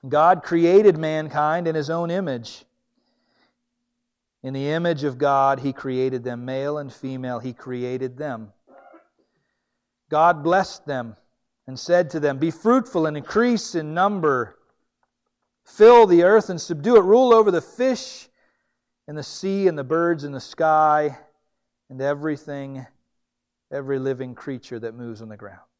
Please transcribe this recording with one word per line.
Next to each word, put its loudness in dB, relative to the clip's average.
"God 4
created 4
mankind -2
in -4
His -4
own -4
image. -8
In -12
the -4
image -2
of -4
God, 2
He -4
created -4
them. -10
Male -6
and -12
female, -10
He -10
created -8
them. -12
God 2
blessed -2
them -8
and -16
said 0
to -6
them, -2
'Be 0
fruitful 0
and -4
increase -2
in -6
number. -2
Fill 8
the 6
earth 4
and -8
subdue 2
it. 8
Rule 6
over 6
the 0
fish -6
in -14
the -10
sea -4
and 0
the -8
birds -2
in -10
the -10
sky 0
and -12
everything, -8
every -6
living -6
creature -12
that -12
moves -14
on -18
the -20
ground.'" -20